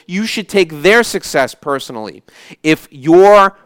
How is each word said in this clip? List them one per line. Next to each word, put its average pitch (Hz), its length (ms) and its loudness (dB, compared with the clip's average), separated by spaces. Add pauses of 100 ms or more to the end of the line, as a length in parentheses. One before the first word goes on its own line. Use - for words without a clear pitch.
you 190 180 -8
should 220 240 -10
take 160 340 -4
their 214 200 2
success 151 520 -6
personally. 117 680 -12 (400)
If 156 280 -2
your 190 760 4